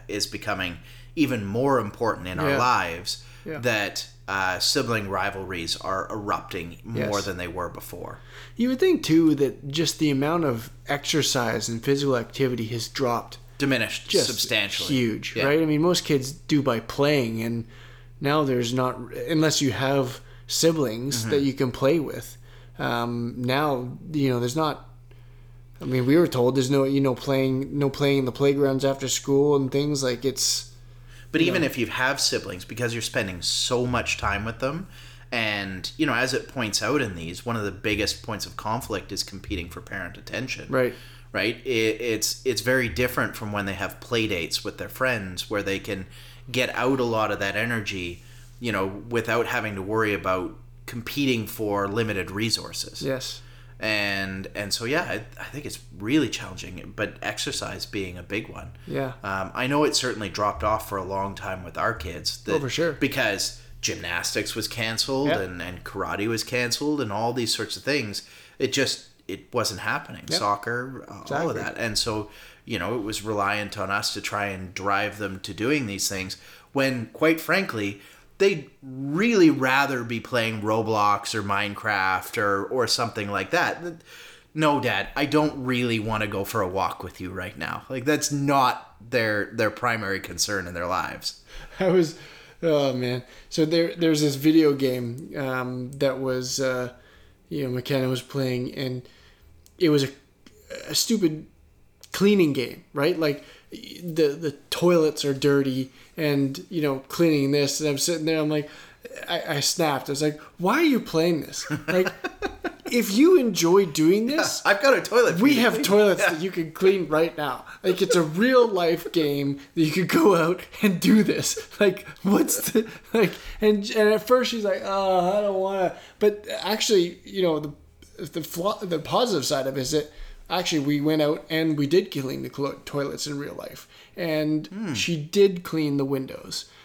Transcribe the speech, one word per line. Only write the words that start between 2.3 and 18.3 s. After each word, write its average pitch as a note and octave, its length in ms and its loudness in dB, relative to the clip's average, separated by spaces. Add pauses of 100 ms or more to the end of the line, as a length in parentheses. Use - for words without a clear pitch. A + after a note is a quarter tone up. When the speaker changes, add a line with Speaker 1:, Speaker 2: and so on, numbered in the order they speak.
Speaker 1:
our C#3+ 100 0
Speaker 2:
Yeah. C#3 80 2
Speaker 1:
lives, F#2+ 640 0 (220)
Speaker 2:
Yeah. D#3 140 -10
Speaker 1:
that, A2 500 -2 (180)
uh, F#2+ 320 0
sibling A#2 520 0
rivalries F#2+ 680 -4
are F#2+ 340 -4
erupting F#2+ 720 -6
more G#2+ 360 -2
Speaker 2:
Yes. G2 80 -2
Speaker 1:
than F#2 100 -4
they F2+ 100 -6
were F2 220 -6
before. - 500 -12 (380)
Speaker 2:
You B3 140 2
would C4 100 -2
think, F#4+ 240 4
too, D#3+ 320 6
that C#3 340 0
just D#3 300 -2
the D3+ 100 4
amount D3+ 340 2
of A#2 260 -2 (180)
exercise B2+ 800 0
and A2+ 160 -6
physical C#3 320 2
activity A#2 520 -2
has A#2 200 -6
dropped A#2+ 480 -2 (220)
Speaker 1:
Diminished B2+ 500 0
Speaker 2:
just F3 180 4
Speaker 1:
substantially. G#2+ 680 -2
Speaker 2:
huge, A#2 440 0
Speaker 1:
Yeah. A2+ 100 2
Speaker 2:
right? D3+ 160 4
I D#3+ 40 2
mean, D3+ 160 2
most E3+ 220 2
kids C3+ 280 0
do D3+ 300 2
by A#2+ 180 0
playing, B2+ 600 0
and A#2 240 -4 (540)
now D3 240 2